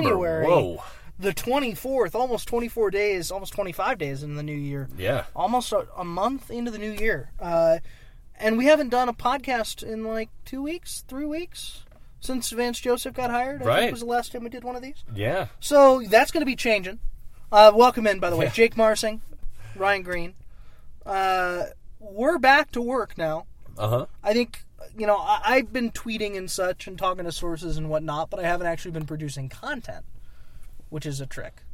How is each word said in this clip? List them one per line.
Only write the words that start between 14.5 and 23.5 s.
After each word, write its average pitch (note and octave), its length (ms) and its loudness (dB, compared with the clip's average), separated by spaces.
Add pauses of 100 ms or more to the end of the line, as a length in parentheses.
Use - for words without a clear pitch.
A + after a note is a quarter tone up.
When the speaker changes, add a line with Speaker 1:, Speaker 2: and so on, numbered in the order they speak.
Speaker 1:
did A#3+ 140 -12
one B3 100 -8
of B3 80 -8
these. C4+ 220 -10 (100)
Speaker 2:
Yeah. B2 320 0 (140)
Speaker 1:
So C4+ 420 8
that's A3 300 6
gonna D#4+ 140 0
be C4 100 -2
changing. G#3 420 0 (540)
Uh, G#3+ 200 12
welcome A#3 360 6
in, F#3+ 100 2
by F3+ 100 0
the F3 80 0
way, E3 100 4
Speaker 2:
Yeah. - 40 0
Speaker 1:
Jake A3+ 260 4
Marsing, A3 460 2 (540)
Ryan G3 260 2
Green. F3 320 -6 (720)
Uh, F#3 600 0 (340)
we're A3+ 380 0
back C#4 340 6
to A#3+ 100 -2
work A#3+ 340 -4
now. D#3+ 300 -4 (320)